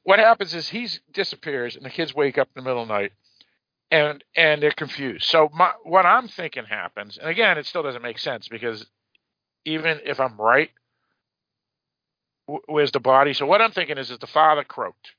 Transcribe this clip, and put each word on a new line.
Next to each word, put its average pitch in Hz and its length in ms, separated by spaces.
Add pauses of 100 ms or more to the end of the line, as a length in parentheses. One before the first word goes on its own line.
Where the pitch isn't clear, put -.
what 196 160
happens 214 340
is 165 140
he 220 220 (240)
disappears, 139 640
and - 80
the 127 40
kids - 240
wake 143 240
up 135 180
in 131 80
the 131 60
middle 123 120
of 113 80
the 107 40
night, 101 200 (760)
and, 147 320 (140)
and 151 260
they're 151 100
confused. 135 540
So 156 280
my, 170 180 (120)
what 180 220
I'm 226 220
thinking 147 380
happens, 101 520
and 156 120
again, 180 280
it 147 80
still 170 180
doesn't 123 180
make 120 180
sense 123 300
because 113 360 (800)
even 156 420
if 135 140
I'm 127 160
right, 117 360 (1800)
wh-, 143 180
where's 147 240
the 139 80
body? 131 340
So 139 120
what 190 160
I'm 226 100
thinking 151 260
is, 123 140
is 120 80
the 123 80
father 156 360
croaked. - 560